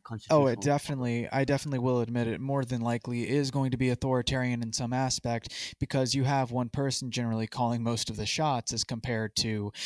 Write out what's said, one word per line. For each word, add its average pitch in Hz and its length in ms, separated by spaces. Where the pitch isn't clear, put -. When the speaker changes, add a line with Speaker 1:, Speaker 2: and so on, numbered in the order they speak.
Speaker 1:
constitutional 139 420
Speaker 2:
it 131 60
Speaker 1:
republic. 107 140
Speaker 2:
definitely, 127 640
I 139 120
definitely 139 360
will 123 220
admit 120 260
it, 101 120
more 139 240
than 120 180
likely 120 460
is 139 220
going 131 220
to 127 60
be 127 120
authoritarian 123 720
in 113 120
some 123 200
aspect 123 840
because 135 340
you 135 120
have 131 260
one 123 180
person 135 400
generally 113 380
calling 120 340
most 117 300
of 107 40
the 104 120
shots 143 460
as 117 100
compared 113 540
to, 107 340